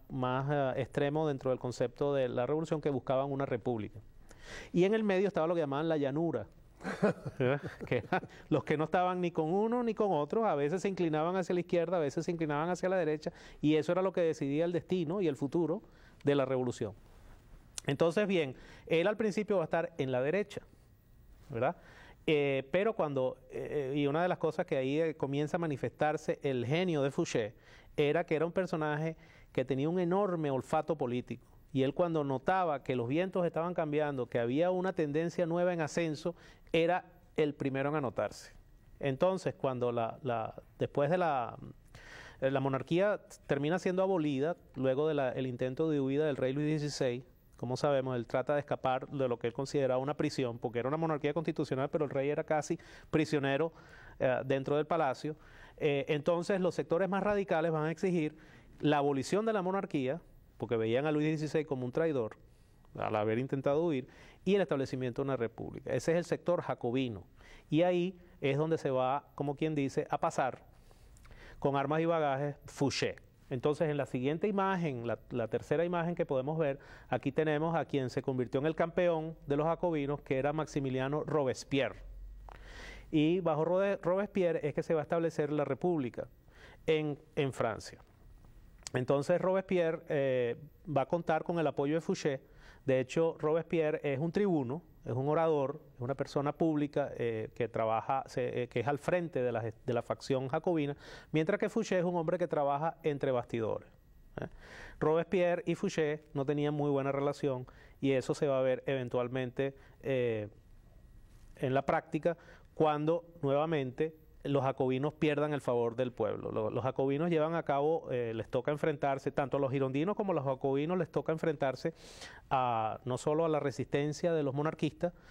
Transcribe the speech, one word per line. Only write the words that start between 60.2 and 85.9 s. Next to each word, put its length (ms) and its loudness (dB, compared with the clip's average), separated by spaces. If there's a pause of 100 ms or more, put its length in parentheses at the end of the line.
porque 180 -2
veían 300 2
a 60 2
Luis 140 2
dieciséis 400 0
como 200 -4
un 60 -6
traidor, 440 0 (580)
al 220 -2
haber 220 2
intentado 480 0
huir, 200 -2 (380)
y 120 4
el 40 4
establecimiento 640 -2
de 60 -4
una 100 2
república. 560 -4
Ese 180 2
es 60 4
el 80 -2
sector 340 0
jacobino. 640 -2 (460)
Y 140 6
ahí 340 2 (240)
es 160 2
donde 180 2
se 140 0
va, 340 0 (100)
como 220 -4
quien 180 0
dice, 360 0
a 80 0
pasar 440 -2 (960)
con 160 2
armas 280 2
y 20 2
bagajes 520 0 (100)
Fouché. 500 0 (320)
Entonces, 400 0
en 80 -2
la 100 -2
siguiente 420 -2
imagen, 580 -2
la, 140 -2 (100)
la 160 -2
tercera 380 0
imagen 320 -2
que 100 0
podemos 320 -2
ver, 220 0 (280)
aquí 220 0
tenemos 460 2
a 80 0
quien 260 -2
se 100 -4
convirtió 380 0
en 80 0
el 80 0
campeón 600 0 (100)
de 100 0
los 120 2
jacobinos, 540 0
que 160 -2
era 140 2
Maximiliano 680 -2
Robespierre. 800 0 (1080)
Y 260 4
bajo 260 0
Robe-, 380 2
Robespierre 640 0
es 80 -2
que 80 -2
se 120 0
va 60 4
a 40 0
establecer 480 0
la 120 2
república 640 -2 (600)